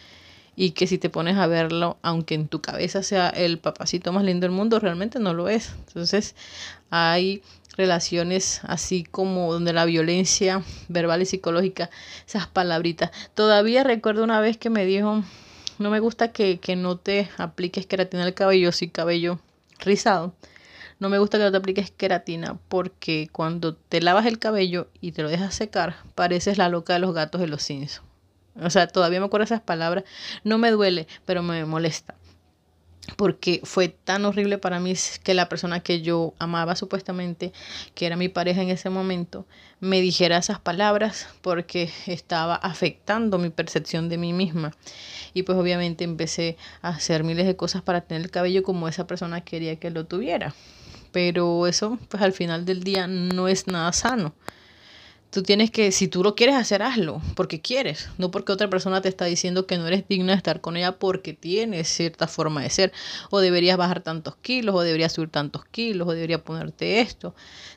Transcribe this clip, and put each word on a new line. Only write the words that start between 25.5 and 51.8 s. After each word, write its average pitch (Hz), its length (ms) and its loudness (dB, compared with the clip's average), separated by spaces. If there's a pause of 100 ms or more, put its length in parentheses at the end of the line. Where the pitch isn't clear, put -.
secar, 180 440 -2 (180)
pareces 180 420 0
la 180 120 4
loca 175 240 0
de 175 60 4
los 185 140 0
gatos 165 280 -2
de 175 60 0
los 147 140 -6
Simpson". 143 440 -8 (560)
O 170 80 -2
sea, 175 180 6
todavía 180 320 2
me 196 60 0
acuerdo 208 180 0
esas 220 180 -2
palabras. 170 440 -2 (380)
No 214 140 2
me 233 140 4
duele, 185 360 2 (180)
pero 180 180 0
me 165 220 -2
molesta. 160 500 -4 (1000)
Porque 175 460 0
fue 180 260 0
tan 196 360 -2
horrible 202 320 0
para 185 220 -2
mí 185 140 -2 (300)
que 190 120 4
la 175 120 4
persona 175 340 -4
que 175 200 0
yo 165 380 0
amaba 170 360 -2
supuestamente, 180 800 -6 (400)
que 175 140 -2
era 170 80 -2
mi 180 140 0
pareja 180 340 0
en 185 60 0
ese 185 200 -2
momento, 190 560 -4 (340)
me 185 220 2
dijera 175 360 4
esas 180 220 -2
palabras 208 680 0 (140)
porque 175 500 -2 (160)
estaba 170 480 -2
afectando 190 840 -2
mi 175 120 0
percepción 165 600 -4
de 170 80 -4
mí 170 160 -2
misma. 165 380 -2 (640)
Y 180 80 0
pues 185 140 0
obviamente 175 460 0
empecé 165 540 -4 (240)
a 170 80 -4
hacer 160 340 0
miles 165 220 0
de 185 100 2
cosas 175 280 -4
para 175 180 0
tener 165 220 -6
el 175 80 -10
cabello 180 320 0
como 180 240 -2
esa 175 180 -6
persona 175 360 -8
quería 160 340 -8
que 165 160 -8
lo 165 140 -6
tuviera. 220 500 -4 (560)
Pero 175 560 2
eso, 208 320 -2 (100)